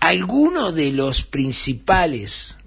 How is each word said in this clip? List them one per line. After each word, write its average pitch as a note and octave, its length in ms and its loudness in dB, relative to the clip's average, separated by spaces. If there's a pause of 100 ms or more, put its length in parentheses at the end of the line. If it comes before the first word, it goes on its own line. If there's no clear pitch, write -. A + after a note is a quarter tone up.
Algunos G3 760 2
de D3 160 0
los C3+ 320 0
principales, C3+ 1400 -2